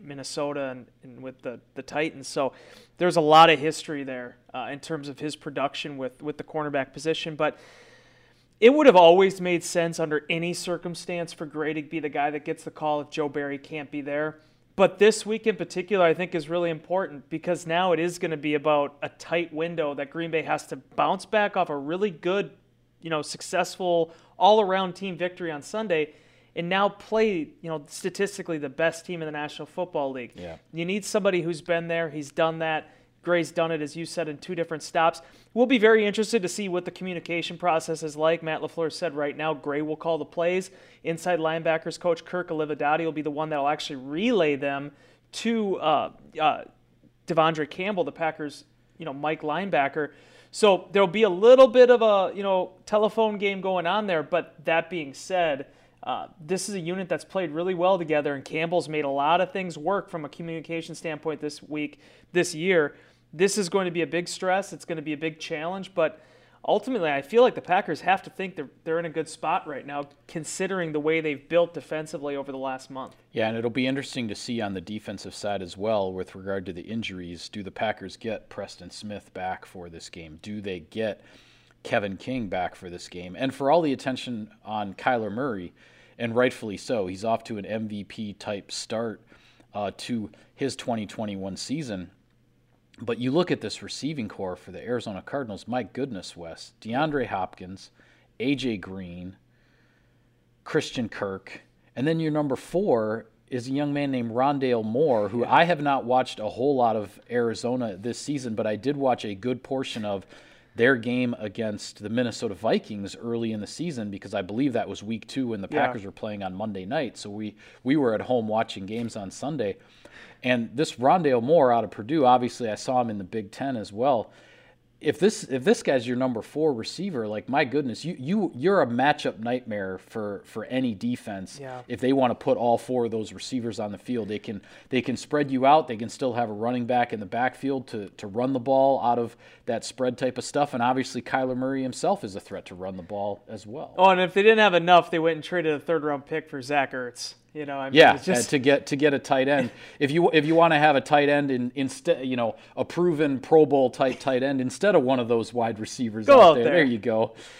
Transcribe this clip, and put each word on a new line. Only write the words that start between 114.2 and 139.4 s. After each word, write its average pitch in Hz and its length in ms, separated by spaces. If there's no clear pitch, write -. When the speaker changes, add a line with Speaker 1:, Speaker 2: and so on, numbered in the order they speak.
Speaker 2:
I 101 100
believe 117 300
that 98 160
was 98 140
week 107 240
two 131 220
when 107 120
the - 80
Speaker 1:
Yeah. 117 160
Speaker 2:
Packers 120 200
were 98 60
playing 104 300
on 92 140
Monday 98 300
night. 131 320
So - 120
we, 104 260
we 131 120
were 131 180
at 107 80
home 113 260
watching 107 380
games 110 300
on 101 140
Sunday. 123 480
And 123 320
this 143 220
Rondale 135 480
Moore 139 280
out 117 120
of 101 80
Purdue, 131 340
obviously 123 440
I 104 60
saw 127 240
him 117 100
in 104 100
the 95 40
Big 101 280
Ten 131 260
as 101 160
well. 120 380
If 147 200
this, 202 240
if 131 220
this 220 180
guy's 127 240
your 123 80
number 123 260
four 151 320
receiver, 123 540
like, 104 220
my 143 160
goodness, 127 400
you, 170 120
you, 175 360
you're 175 280
a 131 60
matchup 127 520
nightmare 107 580
for, 104 480
for 110 200
any 127 300
defense. 101 640
Speaker 1:
Yeah. 127 280
Speaker 2:
If 120 100
they 127 140
wanna 131 220
put 131 220
all 117 200
four 123 280
of 110 60
those 107 220
receivers 113 480
on 104 100
the 98 60
field, 113 320
they 104 100
can, 104 220
they 127 120
can 123 160
spread 147 340
you 131 140
out. 151 240
They 117 80
can 113 100
still 127 260
have 117 160
a 107 40
running 120 320
back 120 260
in 110 80
the 104 60
backfield 127 640
to, 101 220
to - 180
run 120 260
the 127 80
ball 135 400
out 120 180
of 117 160